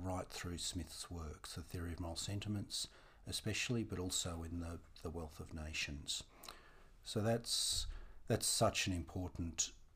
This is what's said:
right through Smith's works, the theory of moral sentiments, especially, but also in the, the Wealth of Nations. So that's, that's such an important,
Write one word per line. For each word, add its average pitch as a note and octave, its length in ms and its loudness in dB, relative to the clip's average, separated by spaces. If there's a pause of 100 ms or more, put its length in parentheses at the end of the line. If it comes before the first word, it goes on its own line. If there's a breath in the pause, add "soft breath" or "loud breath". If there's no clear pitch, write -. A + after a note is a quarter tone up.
right F2+ 280 0
through F2 300 -2
Smith's - 520 -4
works, D#2 420 -6
the F2+ 80 -4
theory E2+ 320 -2
of D#2 60 -6
moral E2+ 160 -2
sentiments, G2+ 720 0 (400 loud breath)
especially, A2 560 2
but G2+ 160 -2
also F2+ 500 0
in E2+ 120 0
the, E2+ 180 -4 (240)
the F2 60 0
Wealth D#2 300 -6
of D#2 140 -6
Nations. D2+ 720 -2 (800 loud breath)
So - 160 0
that's, - 680 4 (420 loud breath)
that's A2 200 6
such - 400 6
an F#2+ 60 4
important, E2+ 760 0 (240)